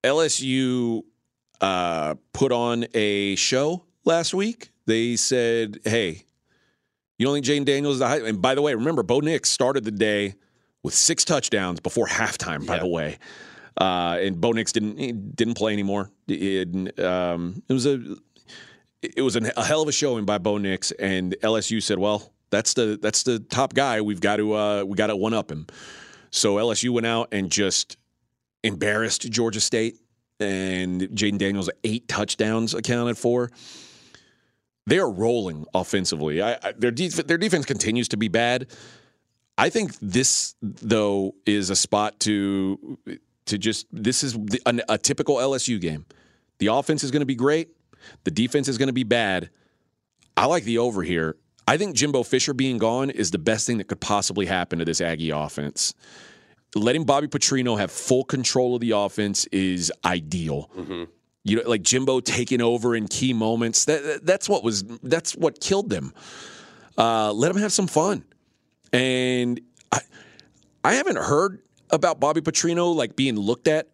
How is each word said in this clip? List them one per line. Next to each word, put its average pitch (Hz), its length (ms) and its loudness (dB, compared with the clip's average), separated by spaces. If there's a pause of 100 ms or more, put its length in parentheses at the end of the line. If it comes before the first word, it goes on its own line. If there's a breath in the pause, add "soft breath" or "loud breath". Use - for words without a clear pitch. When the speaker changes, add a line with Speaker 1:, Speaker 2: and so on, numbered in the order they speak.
Speaker 1:
L 143 180 2
S 151 180 2
U, 127 640 0 (560)
uh, 85 540 0 (180)
put 135 180 2
on 120 420 0
a 101 420 0
show 147 480 0 (220)
last 165 280 2
week. 208 380 -4 (140)
They 113 300 2
said, 117 680 0
"Hey, 101 400 0 (960)
you 113 80 2
don't 143 100 4
think 139 100 -2
Jayden 143 200 2
Daniels 139 300 2
is 127 40 -4
the 127 80 2
high?" 143 120 2
And 110 220 -2
by 131 140 4
the 143 60 0
way, 147 140 2
remember, 127 280 0
Bo 120 160 2
Nix 151 300 0
started 131 340 0
the 107 80 -4
day 101 440 0 (480)
with - 100 -4
six - 320 2
touchdowns 98 540 0
before 104 280 0
halftime, 82 580 -4
by 90 100 -2
Speaker 2:
Yeah. 80 60 -2
Speaker 1:
the 92 60 -2
way. 78 300 -2 (640 loud breath)
Uh, 90 420 0
and 95 180 -2
Bo 117 140 2
Nix 113 180 -2
didn't, 107 260 -2
he 139 140 -6
didn't 113 440 -4
play 107 180 0
anymore. 101 360 -2 (180)
It, 92 720 -4
um, 90 680 -2
it 127 60 0
was 127 120 0
a, 139 300 -2 (840 loud breath)
it - 200 -6
was 135 140 0
an, 117 220 0
a 113 60 -2
hell 156 180 2
of 151 60 0
a 143 40 -2
showing 120 340 0
by 104 120 2
Bo 104 200 0
Nix, 98 340 -2
and 92 500 -2
L 113 160 2
S 104 140 -2
U 110 100 0
said, 98 180 0
"Well, 104 320 0 (180)
that's 104 260 2
the, 107 260 2
that's 107 220 0
the 117 160 2
top 131 340 0
guy. 127 280 2
We've 104 200 -2
got 101 160 2
to, 107 160 0
uh, 104 320 0
we 98 100 -6
gotta 107 200 2
one-up 107 360 0
him." 76 160 -10 (640 loud breath)
So 101 260 2
L 113 140 2
S 104 120 0
U 120 100 0
went 117 120 0
out 117 260 0
and 98 200 0
just - 460 0 (680)
embarrassed 107 680 0
Georgia 110 320 0
State, 113 360 0 (420)
and 95 640 -2
Jayden 104 360 -2
Daniels, 98 320 0 (140)
eight 110 240 -4
touchdowns 107 680 -2
accounted 120 440 -2
for. 123 340 0 (1400 loud breath)
They 160 120 4
are 147 120 0
rolling 95 640 -2
offensively. 85 680 0
I, 117 120 0 (100)
I, 104 140 -4
their 120 140 2
def-, 156 240 -2 (120)
their 170 100 2
defense 170 280 2
continues 117 440 0
to 117 80 0
be 110 120 0
bad. 120 380 2 (880 loud breath)
I - 120 4
think 214 220 0 (100)
this, 107 600 0
though, 101 760 2 (100)
is 104 240 2
a 98 60 0
spot 104 460 0
to, 98 760 0 (500)
to 104 100 -2
just, 104 340 -2
this 117 320 0
is 127 100 -4
the, 107 320 -4
an, 120 220 2
a 104 100 0
typical 135 420 0
L 135 160 0
S 127 120 -4
U 113 120 -2
game. 80 260 -4 (540 soft breath)
The 196 80 2
offense 147 360 2
is 131 80 -4
gonna 147 140 0
be 131 100 -2
great. 151 340 2 (540 loud breath)
The 175 80 -2
defense 127 360 0
is 127 100 -2
gonna 135 160 0
be 127 100 0
bad. 101 460 2 (840)
I 104 100 6
like 151 180 2
the 113 140 0
over 113 260 0
here. 80 340 0 (300)
I 131 80 4
think 180 200 -2
Jimbo 135 280 2
Fisher 135 300 0
being 127 240 0
gone 120 320 2
is - 220 -2
the 92 80 -2
best 110 280 0
thing 120 120 0
that 95 100 -8
could 95 100 -6
possibly 98 460 0
happen 87 340 -2
to 82 60 0
this 82 160 0
Aggie 80 300 -2
offense. 73 600 -4 (840 loud breath)
Letting 123 280 0
Bobby 147 240 2
Petrino 127 500 0
have 95 140 -2
full 131 320 2
control 127 520 0
of 117 60 -2
the 117 100 0
offense 101 560 0
is 92 440 0 (140)
ideal. 80 720 -2
Speaker 2:
Mm-hmm. 87 260 -8 (400)
Speaker 1:
You 101 140 2
know, 117 120 0
like, 107 120 2
Jimbo 131 380 2
taking 123 420 0
over 120 340 2
in 107 120 -2
key 131 260 0
moments. 113 520 2
That, 151 180 2
that, 151 220 -6
that's 185 220 2
what 175 160 2
was, 104 200 0
that's 127 500 -2
what - 260 0
killed 196 300 0
them. 71 240 -4 (840 loud breath)
Uh, 113 360 0
let 135 180 0
him 185 60 -4
have 208 140 -2
some 190 160 -2
fun. 160 360 -2 (720)
And 127 640 0 (320)
I, - 80 0 (840 loud breath)
I - 100 4
haven't 311 240 0
heard 185 440 2 (280)
about 160 300 2
Bobby 151 220 2
Petrino, 170 540 2
like, 123 200 -2
being 131 220 2
looked 107 300 0
at 156 260 2